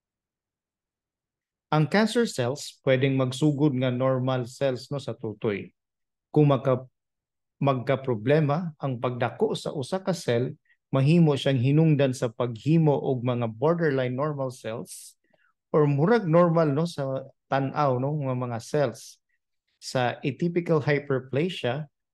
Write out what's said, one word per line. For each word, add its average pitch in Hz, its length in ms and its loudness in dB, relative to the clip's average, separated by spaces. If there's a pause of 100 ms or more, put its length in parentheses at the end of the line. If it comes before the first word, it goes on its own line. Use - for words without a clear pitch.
(1700)
Ang 151 160 4
cancer 220 400 2
cells - 560 -6
pwedeng 135 320 2
magsugod 135 640 2
nga 131 80 0
normal 127 560 -2
cells, 127 480 -4
no, 139 80 -6
sa 113 160 -10
tutoy. 107 560 -6 (560)
Kung 147 240 6
magka-, 127 320 0 (720)
magka-problema 139 1200 0
ang 131 240 -6
pagdako 123 560 -2
sa - 160 -8
usa 185 320 -6
ka 190 80 -2
cell, 131 400 -2 (400)
mahimo 147 400 6
siyang 135 320 0
hinungdan 143 480 4
sa 127 160 -4
paghimo 131 640 2
og 127 320 -2
mga 120 320 -2
borderline 135 560 0
normal 135 400 -4
cells - 640 -12 (580)
or 151 100 4
murag 165 400 2
normal, 165 480 4
no, 160 160 -2
sa 135 380 -8 (260)
tan-aw, 139 480 0
no, 143 140 -4 (100)
nga 131 80 -4
mga 123 300 -4
cells. - 580 -4 (560)
Sa 123 480 -2
atypical 170 560 -2
hyperplasia, 139 1040 -2 (300)